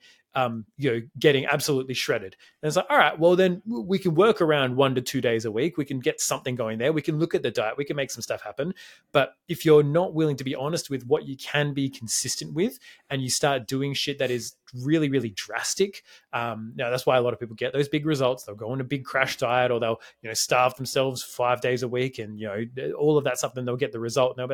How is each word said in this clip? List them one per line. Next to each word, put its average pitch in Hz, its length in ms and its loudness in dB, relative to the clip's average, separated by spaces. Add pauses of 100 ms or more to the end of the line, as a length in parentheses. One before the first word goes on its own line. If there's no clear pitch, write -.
(360)
um, 117 300 -2 (120)
you 135 140 0
know, 117 100 0 (180)
getting 135 260 4
absolutely 139 480 0
shredded. 110 420 -4 (260)
And 151 60 -4
it's 151 80 -2
like, 185 140 0
"All 294 80 4
right, 160 200 6
well, 170 180 6
then 185 320 4
w-, 233 180 -6
we 185 140 2
can 170 160 0
work 208 260 6
around 143 340 4
one 131 200 4
to 127 60 2
two 123 200 -4
days 117 240 2
a 110 60 -2
week. 127 260 -2
We 143 80 -2
can 135 140 -6
get 147 200 -2
something 131 360 -2
going 113 240 -4
there. 135 140 2
We 151 100 -2
can 151 160 -2
look 165 160 0
at 147 80 -2
the 123 80 -2
diet. 113 260 -2
We 143 80 -4
can 147 100 -6
make 139 160 -4
some 120 100 -12
stuff 110 200 -6
happen." 139 320 -8 (380)
But 139 240 2 (120)
if 160 180 -6
you're 151 180 10
not 165 300 0
willing 151 240 2
to 135 60 -8
be 135 120 -4
honest 151 340 -4
with 127 160 -6
what 147 220 0
you 135 100 -10
can 147 360 -2
be 135 160 -2
consistent 135 640 -6
with, 214 260 -2 (300)
and 135 120 -2
you 127 80 -4
start 135 380 0
doing 135 260 -2
shit 139 260 -4
that 127 120 0
is 117 220 -4 (200)
really, 147 360 2
really 127 200 0
drastic, - 760 -4 (300)
um, 117 420 -6
now 131 140 -4
that's 127 160 -2
why 131 120 6
a 123 40 6
lot 120 120 2
of 110 60 -8
people 113 160 -10
get 120 180 -4
those 143 140 0
big 147 200 -2
results. 131 360 0
They'll 101 120 -14
go 107 160 -8
on 135 100 -4
a - 20 -6
big 131 220 -6
crash 135 320 -2
diet, 123 340 2
or 117 80 0
they'll, 113 220 -2 (220)
you 113 60 -12
know, 110 40 -8
starve 127 420 2
themselves 135 460 -2
five 123 400 0
days 123 220 0
a 127 40 -2
week, 123 300 -2
and, 107 220 -10
you 107 80 -8
know, 123 460 -6
all 151 260 4
of 135 60 4
that 127 120 0
stuff. - 160 -4
Then 127 120 -6
they'll 123 120 -2
get 127 140 -2
the 113 80 -8
result, 127 320 0
and 127 80 -8
they'll 127 140 -4